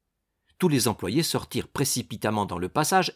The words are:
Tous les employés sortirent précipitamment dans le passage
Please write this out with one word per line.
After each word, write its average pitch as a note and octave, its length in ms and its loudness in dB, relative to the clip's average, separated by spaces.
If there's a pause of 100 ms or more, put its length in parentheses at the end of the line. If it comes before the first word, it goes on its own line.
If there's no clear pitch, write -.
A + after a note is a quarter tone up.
(580)
Tous F3+ 100 4
les B2+ 200 2
employés G#2 340 0
sortirent - 460 -4
précipitamment G#2+ 800 -2
dans F2 120 -6
le F2+ 100 -2
passage - 480 2